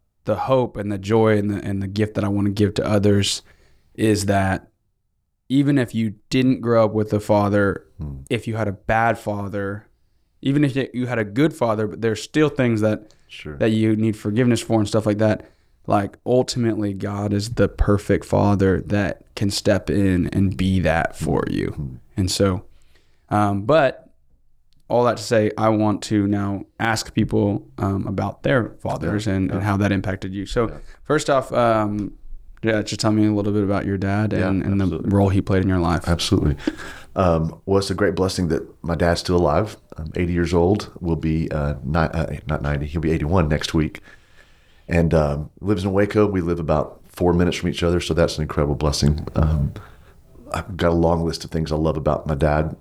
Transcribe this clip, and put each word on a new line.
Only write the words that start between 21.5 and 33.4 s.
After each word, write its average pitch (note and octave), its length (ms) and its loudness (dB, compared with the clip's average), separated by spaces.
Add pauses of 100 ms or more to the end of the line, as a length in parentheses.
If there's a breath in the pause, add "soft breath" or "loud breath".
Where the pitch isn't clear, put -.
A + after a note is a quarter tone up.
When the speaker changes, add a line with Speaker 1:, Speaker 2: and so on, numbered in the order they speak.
Speaker 1:
you. G1+ 140 -2
Speaker 2:
Hmm. C2+ 260 -8 (220)
Speaker 1:
And F#2 140 0
so, F#2+ 340 0 (640)
um, G2+ 320 0
but C#3 480 2 (800)
all A#2+ 160 2
that A2+ 120 2
to A2 60 -12
say, G#2+ 340 2
I A2 140 0
want G#2+ 320 0
to G#2 240 0
now G2+ 380 -2 (160)
ask A2+ 340 -4
people, G#2+ 520 0 (120)
um, G2 280 -2
about G2 360 -6
their C3+ 380 0
fathers G2+ 460 -4
Speaker 2:
Yeah, G2 80 -2
Speaker 1:
and, F#2+ 140 0
Speaker 2:
yeah. - 80 -4
Speaker 1:
and G2 80 -4
how G2+ 140 0
that G2+ 140 2
impacted F#2+ 420 -4
you. G2 100 -6
So A2+ 240 -2
Speaker 2:
Yeah. D2+ 100 -12 (260 loud breath)
Speaker 1:
first D3+ 260 -2
off, C3 220 0
um, G#2+ 600 0 (500)
yeah, A2 200 0
just G#2+ 180 -8
tell A2 120 2
me G#2+ 140 4
a G#2+ 60 2
little G2+ 200 0